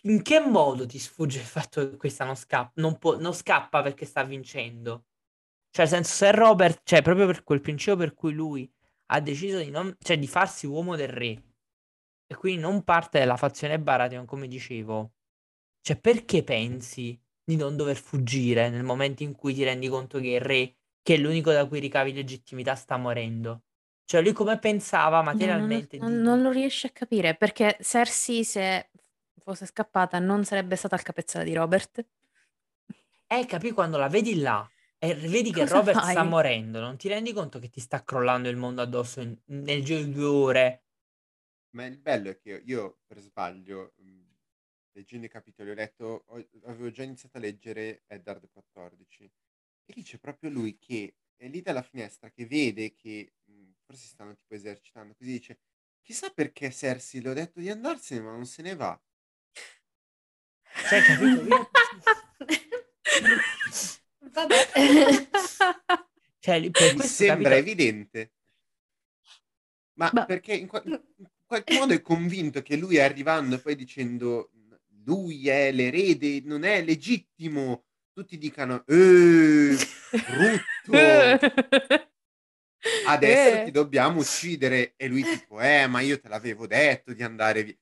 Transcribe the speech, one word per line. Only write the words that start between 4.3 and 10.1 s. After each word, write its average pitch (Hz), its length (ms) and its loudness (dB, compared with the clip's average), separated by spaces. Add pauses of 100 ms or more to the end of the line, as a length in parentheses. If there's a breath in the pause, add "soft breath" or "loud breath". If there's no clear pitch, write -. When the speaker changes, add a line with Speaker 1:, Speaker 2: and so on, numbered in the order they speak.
Speaker 1:
Cioè, 170 160 2
nel 156 80 0 (100)
senso, - 100 -6
se 202 180 6
Robert, 208 520 6
cioè, 160 180 6
proprio 185 240 4
per 180 180 -2
quel 143 160 0
principio 156 360 -2
per 165 180 -4
cui 156 180 -4
lui 151 380 -8 (380)
ha 151 120 2
deciso 151 380 -6
di 151 120 -8
non, 180 300 -8
cioè, 170 180 -2